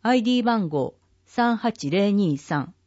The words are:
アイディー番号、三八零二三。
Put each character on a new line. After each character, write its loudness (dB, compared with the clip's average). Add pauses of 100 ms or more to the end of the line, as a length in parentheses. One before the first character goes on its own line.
ア 2
イ 2
デ 0
ィ 2
ー -4
番 0
号、 -4 (280)
三 0
八 -4
零 2
二 2
三。 -6 (120)